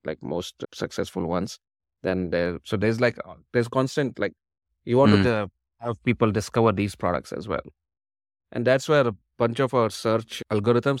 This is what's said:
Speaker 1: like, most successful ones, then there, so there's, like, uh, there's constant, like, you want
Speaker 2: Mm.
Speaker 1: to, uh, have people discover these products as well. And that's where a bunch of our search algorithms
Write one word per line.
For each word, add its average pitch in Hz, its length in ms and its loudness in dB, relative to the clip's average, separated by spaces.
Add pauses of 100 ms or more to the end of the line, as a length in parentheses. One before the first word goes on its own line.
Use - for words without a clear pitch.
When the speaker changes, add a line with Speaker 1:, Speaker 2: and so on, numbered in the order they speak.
Speaker 1:
like, 78 180 -8
most - 400 -8 (120)
successful 92 500 -6
ones, 90 340 -4 (440)
then 92 260 -2
there, 87 360 -2
so 110 120 -4
there's, 113 240 0
like, 120 240 2
uh, 90 120 -18 (160)
there's 120 140 2
constant, 131 520 -2
like, 98 160 -4 (500)
you 120 140 2
want 135 140 8
Speaker 2:
Mm. 101 100 6
Speaker 1:
to, 120 120 2
uh, 104 120 -2 (340)
have 117 220 -8
people 117 280 2
discover 110 400 2
these 101 240 0
products 90 380 -4
as - 160 -10
well. 85 160 -4 (880)
And 117 140 -4
that's 131 240 2
where 143 180 4
a 98 80 -4 (220)
bunch 117 200 0
of 135 140 0
our 117 160 2
search 110 540 -2 (100)
algorithms 120 480 2